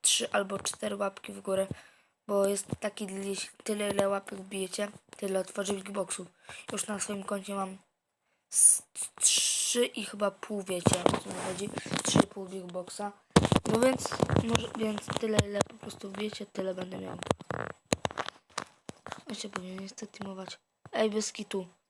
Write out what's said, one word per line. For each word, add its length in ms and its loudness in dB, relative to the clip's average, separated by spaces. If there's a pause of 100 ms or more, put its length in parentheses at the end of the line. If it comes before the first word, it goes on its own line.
trzy 300 2
albo 280 0
cztery 360 -4
łapki 380 -6
w 80 -12
górę, 260 0 (600)
bo 180 4
jest 220 0 (120)
taki, 260 -6
jeśli 440 -4 (140)
tyle, 260 -2
ile 200 2
łapek 300 -4
wbijecie, 520 -6 (260)
tyle 220 0
otworzę 340 -4
Big 180 -6
Boxów. 360 -6 (440)
Już 160 -4
na 120 -4
swoim 240 -4
koncie 320 -4
mam 220 -4 (760)
s-, 300 8 (320)
trzy 680 4
i 200 -6
chyba 260 -2
pół, 300 -6
wiecie, 420 2
o 140 6
co 120 -8
mi 60 -6 (120)
chodzi. 220 -4 (340)
Trzy 160 6
i 80 6
pół 180 -10
Big 200 -10
Boxa. 460 -6 (600)
No 60 6
więc, 300 4 (340)
może, 340 2
więc 280 -2 (140)
tyle, 260 2
ile 140 -2
po 140 2
prostu 360 -12
wbijecie, 360 -6
tyle 300 -6
będę 220 -10
miał. 200 -8 (2000)
Ja 80 -6
się 140 -8
pewnie 260 -8
nie 120 -10
chcę 200 -12
teamować. 520 -10 (320)
Ej, 180 2
bez 220 -2
kitu. 360 -6 (220)